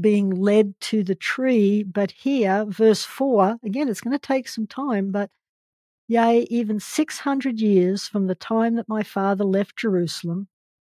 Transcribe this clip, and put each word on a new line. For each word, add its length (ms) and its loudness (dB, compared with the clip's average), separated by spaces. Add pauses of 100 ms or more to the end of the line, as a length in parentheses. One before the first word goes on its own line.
being 300 4
led 500 2
to 240 -2
the 100 -2
tree. 720 2
But 260 -2
here, 560 0
verse 380 2
four, 580 2
again, 260 -4
it's 120 -4
gonna 180 -4
take 300 -4
some 180 -6
time, 460 -4
but, 180 -4 (800)
"Yea, 420 4
even 300 -2
six 400 -6
hundred 400 -2
years 480 2
from 180 -2
the 80 -2
time 400 -2
that 140 -4
my 140 -4
father 420 -2
left 320 -2
Jerusalem, 720 -4 (440)